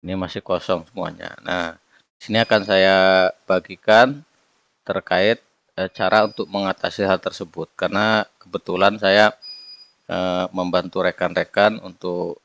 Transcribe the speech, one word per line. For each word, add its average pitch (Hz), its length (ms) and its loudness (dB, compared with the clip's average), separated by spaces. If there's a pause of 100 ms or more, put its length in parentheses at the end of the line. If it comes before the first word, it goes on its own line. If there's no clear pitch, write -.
Ini 92 160 -8
masih 92 240 -10
kosong 90 400 -4
semuanya. 85 480 -12 (160)
Nah, 85 320 -6 (400)
sini 113 240 0
akan 104 240 0
saya 95 640 4 (160)
bagikan 110 800 2 (560)
terkait, 95 560 -2 (400)
eh, 95 160 -4
cara 107 320 2
untuk 104 240 -10
mengatasi 95 560 -4
hal 92 160 0
tersebut. - 560 -12
Karena 104 560 -2
kebetulan 92 640 -4
saya, 104 320 4 (800)
eh, 90 400 -4
membantu 90 560 -4
rekan-rekan 92 720 -2
untuk, 87 640 -10